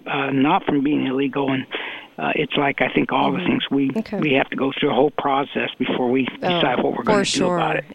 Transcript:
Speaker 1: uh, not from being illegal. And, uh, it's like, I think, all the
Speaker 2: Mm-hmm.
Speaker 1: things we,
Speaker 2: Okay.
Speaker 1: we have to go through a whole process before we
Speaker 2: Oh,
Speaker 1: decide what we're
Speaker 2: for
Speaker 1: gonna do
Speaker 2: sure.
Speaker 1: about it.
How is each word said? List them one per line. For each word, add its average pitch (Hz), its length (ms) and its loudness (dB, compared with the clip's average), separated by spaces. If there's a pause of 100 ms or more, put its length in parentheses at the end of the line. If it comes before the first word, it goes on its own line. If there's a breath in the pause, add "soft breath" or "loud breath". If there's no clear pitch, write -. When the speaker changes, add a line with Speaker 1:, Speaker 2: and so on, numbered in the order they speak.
Speaker 1:
uh, 139 240 -2
not 143 340 4
from 143 200 2
being 139 220 2
illegal. 135 440 0
And, 131 160 -2 (500 loud breath)
uh, 147 200 -2
it's 151 200 -2
like, 143 240 0
I 127 140 2
think, 143 180 2
all 135 200 2
the - 60 -2
Speaker 2:
Mm-hmm. - 100 -4
Speaker 1:
things - 140 0 (100)
we, 139 240 2
Speaker 2:
Okay. - 240 -4
Speaker 1:
we 131 140 2
have 135 160 2
to - 60 -8
go 139 220 -2
through 147 140 2
a - 20 -2
whole 135 160 4
process 135 600 -2 (100)
before 127 280 0
we 127 200 2 (140)
Speaker 2:
Oh, 185 60 -2
Speaker 1:
decide 160 320 0
what 139 120 0
we're - 60 -4
Speaker 2:
for - 60 -4
Speaker 1:
gonna 214 200 2
do - 0 -
Speaker 2:
sure. 180 320 0
Speaker 1:
about 156 200 0
it. - 80 -4 (100)